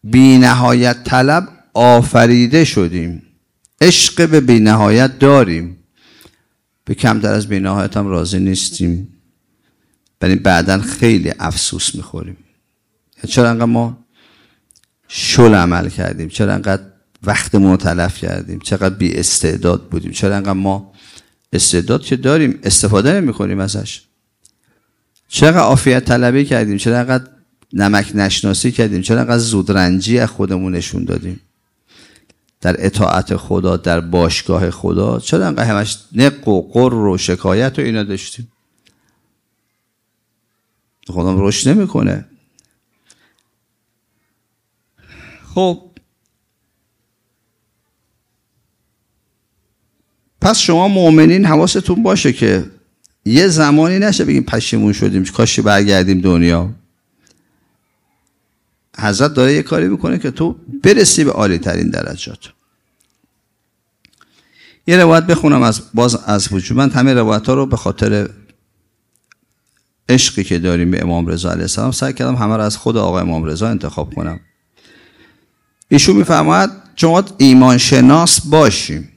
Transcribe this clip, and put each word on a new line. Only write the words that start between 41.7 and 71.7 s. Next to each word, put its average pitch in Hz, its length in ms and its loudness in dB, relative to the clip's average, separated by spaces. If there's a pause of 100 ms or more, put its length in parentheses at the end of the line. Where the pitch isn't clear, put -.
خب 180 360 -4 (4000)
پس 220 180 -2
شما 175 300 0
مؤمنین 175 580 4
حواستون 175 560 0
باشه 185 300 0
که 95 380 -2 (580)
یه 156 200 4
زمانی 156 500 2
نشه 196 260 0
بگیم: 143 180 0
«پشیمون 110 500 -2
شدیم، 98 320 -2
کاش - 360 0
برگردیم 98 600 2
دنیا.» 87 500 2 (2250)
حضرت 110 360 -2
داره 131 200 2
یه 151 80 -2
کاری 165 260 -4
می‌کنه 180 300 -4
که 135 120 -6
تو 156 260 -6 (260)
برسی 190 420 2
به 139 60 0
عالی 98 280 -2
ترین 85 320 -4
درجات. - 600 -12 (2250)
یه 175 100 2
روایت 165 300 6
بخونم 151 360 2
از، 110 200 0 (120)
باز 117 220 0
از 101 360 -2
وجود. 95 240 -4
من 135 140 2
همه 131 240 2
روایت‌ها 110 400 0
رو 135 120 -2
به 131 100 -2
خاطر 104 520 -2 (1800)
عشقی 123 360 0
که 87 140 -2
داریم 87 320 0
به 90 120 -2
امام 85 240 -2
رضا 85 240 -4
علیه 85 120 -4
السلام 110 300 -4